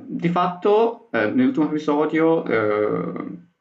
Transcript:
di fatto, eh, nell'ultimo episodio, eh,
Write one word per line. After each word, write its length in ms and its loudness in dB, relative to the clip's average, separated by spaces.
di 220 -4
fatto, 840 0
eh, 180 0
nell'ultimo 360 2
episodio, 800 0
eh, 960 -2